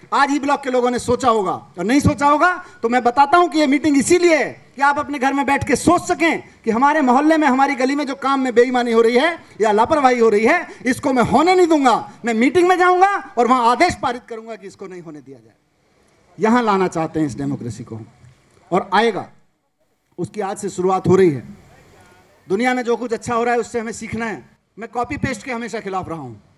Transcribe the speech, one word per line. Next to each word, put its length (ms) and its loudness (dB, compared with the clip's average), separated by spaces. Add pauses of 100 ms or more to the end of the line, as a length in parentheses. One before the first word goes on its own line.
(140)
आज 180 2
ई 80 0
ब्लॉक 240 -2
के 60 -4
लोगों 220 0
ने 80 -4
सोचा 300 0
होगा 220 0
और 320 -10
नहीं 160 2
सोचा 280 0
होगा 380 2 (180)
तो 60 0
मैं 140 0
बताता 340 4
हूं 100 4
कि 120 -2
ये 80 4
मीटिंग 300 2
इसीलिए 380 4
है 300 -6 (100)
कि 60 -6
आप 180 2
अपने 200 -6
घर 140 0
में 120 -2
बैठ 220 -2
के 80 0
सोच 260 2
सकें 420 -2 (200)
कि 80 -2
हमारे 300 2
मोहल्ले 360 4
में, 100 2
हमारी 280 2
गली 200 -2
में 120 -4
जो 80 -8
काम 240 -2
में 160 -2
बेईमानी 360 2
हो 100 4
रही 140 2
है 240 0 (220)
या 100 2
लापरवाही 480 2
हो 100 4
रही 160 2
है, 220 2 (180)
इसको 280 -2
मैं 100 2
होने 320 2
नहीं 120 4
दूंगा। 440 0 (140)
मैं 80 -2
मीटिंग 340 2
में 100 2
जाऊंगा 600 0
और 100 2
वहां 240 2
आदेश 240 2
पारित 340 -6
करूंगा 260 -14
कि 120 -20
इसको 200 -18
नहीं 140 -16
होने 200 -18
दिया 180 -20
जाए। 160 -20 (840)
यहां 240 2
लाना 240 0
चाहते 320 -4
हैं 80 0
इस 100 -8
डेमोक्रेसी 460 -8
को 160 -14 (720)
और 220 -2
आएगा, 360 0 (880)
उसकी 240 -8
आज 160 -6
से 120 -8
शुरुआत 380 -2
हो 80 6
रही 140 6
है। 140 -4 (1080)
दुनिया 240 0
में 100 -4
जो 120 0
कुछ 180 -6
अच्छा 220 -6
हो 80 0
रहा 100 0
है 60 0
उससे 200 -6
हमें 120 -8
सीखना 340 -10
है। 240 -10 (300)
मैं 100 -14
कॉपी 280 -6
पेस्ट 260 -6
के 80 -12
हमेशा 280 -8
खिलाफ 300 -8
रहा 100 -10
हूं। 260 -16 (120)